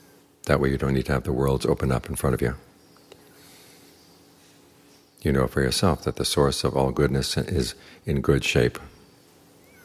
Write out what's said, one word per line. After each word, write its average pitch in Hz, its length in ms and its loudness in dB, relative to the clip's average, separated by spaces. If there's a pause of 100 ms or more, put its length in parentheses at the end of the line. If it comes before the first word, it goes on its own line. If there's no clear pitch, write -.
(440)
That 71 160 2
way 69 100 2
you 67 60 0
don't 67 160 -2
need 65 140 0
to 73 60 -2
have 65 120 -2
the 73 80 -4
worlds 67 320 0
open 67 260 0
up 64 200 -4
in 73 40 -8
front 67 200 0
of - 80 -2
you. 64 140 0 (2750)
You 78 100 2
know 65 140 2
for - 160 -2
yourself 73 420 0
that - 120 -4
the 69 100 -4
source 69 360 2
of 65 140 -2
all 67 160 2
goodness 67 460 0
is 71 360 -2 (300)
in 69 160 -2
good 69 240 2
shape. 62 340 2 (1080)